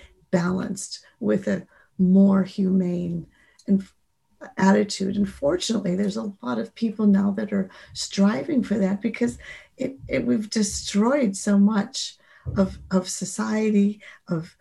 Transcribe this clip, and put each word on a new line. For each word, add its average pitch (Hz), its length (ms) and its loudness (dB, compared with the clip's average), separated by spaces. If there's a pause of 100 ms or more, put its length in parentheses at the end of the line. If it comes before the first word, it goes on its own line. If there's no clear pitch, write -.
(320)
balanced 185 760 -2 (140)
with 208 300 -2
a 190 180 -4 (300)
more 190 460 6
humane 180 840 -2 (400)
and 196 140 2
f-, - 120 -16 (640)
attitude. 196 600 2
And 202 120 0
fortunately, 190 680 -2
there's 202 180 -2
a 220 260 -6
lot 240 160 -4
of 226 160 -6
people 220 320 -2
now 202 260 4
that 208 200 -4
are 190 180 0 (220)
striving 247 720 0
for 202 120 -4
that 196 260 -2
because 240 360 -4 (380)
it, 262 220 -6 (100)
it, 254 180 -2
we've 240 240 -2
destroyed 214 840 0
so 202 240 2
much 202 560 0 (400)
of, 190 220 0 (140)
of 185 180 0
society, 214 920 0 (280)
of 165 320 -6